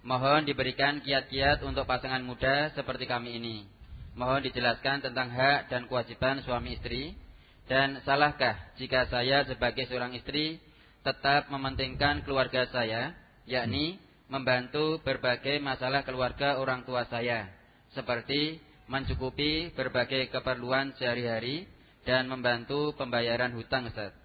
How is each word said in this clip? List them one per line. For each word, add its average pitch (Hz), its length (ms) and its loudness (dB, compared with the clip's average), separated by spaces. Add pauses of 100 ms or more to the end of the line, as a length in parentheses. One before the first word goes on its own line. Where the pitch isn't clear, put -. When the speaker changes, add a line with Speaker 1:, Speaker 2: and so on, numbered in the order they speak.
Speaker 1:
Mohon 139 480 4
diberikan 139 480 0
kiat-kiat 139 640 2
untuk 139 240 -2
pasangan 127 400 -2
muda 135 480 2
seperti 127 320 -6
kami 120 320 -4
ini. 113 240 -6 (560)
Mohon 131 320 0
dijelaskan 127 480 0
tentang 127 320 -2
hak 135 400 4
dan 123 160 -4
kewajiban 127 560 0
suami 120 320 -4
istri 131 400 -6 (500)
dan 135 400 2
salahkah 139 720 2
jika 127 320 2
saya 127 400 4
sebagai 123 400 -2
seorang 123 240 -4
istri 151 480 -4 (400)
tetap 139 480 2
mementingkan 135 720 0
keluarga 127 480 2
saya, 120 480 -2 (320)
yakni 127 480 0 (280)
Speaker 2:
Hmm. 135 160 -4
Speaker 1:
membantu 131 640 2
berbagai 131 560 0
masalah 131 400 0
keluarga 131 560 0
orang 131 240 -2
tua 123 240 -2
saya, 117 400 -2 (480)
seperti 139 640 -2 (320)
mencukupi 139 880 -2
berbagai 127 560 0
keperluan 127 640 0
sehari-hari 120 720 -2 (360)
dan 127 200 4
membantu 127 720 0
pembayaran 120 560 0
hutang, 120 360 -4
Ustaz? 104 240 -8 (120)